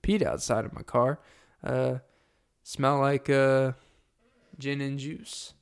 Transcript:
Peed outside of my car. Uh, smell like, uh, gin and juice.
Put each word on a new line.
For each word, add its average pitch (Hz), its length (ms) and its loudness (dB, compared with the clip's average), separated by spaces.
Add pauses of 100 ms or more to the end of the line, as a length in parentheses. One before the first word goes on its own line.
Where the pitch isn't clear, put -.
Peed 202 200 2
outside 107 420 0
of - 80 -8
my - 100 -12
car. 127 380 2 (420)
Uh, 127 360 0 (640)
smell 139 380 0
like, 139 280 2
uh, 135 440 4 (840)
gin 139 240 -4
and 139 160 -4
juice. 160 640 -12